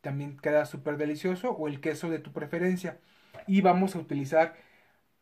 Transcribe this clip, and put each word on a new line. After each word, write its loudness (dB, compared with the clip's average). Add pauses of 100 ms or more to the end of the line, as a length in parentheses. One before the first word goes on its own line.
También -8
queda 2
súper -6
delicioso, -2
o -4
el -6
queso -4
de -4
tu -14
preferencia. -4 (480)
Y 6
vamos 4
a -4
utilizar 0 (680)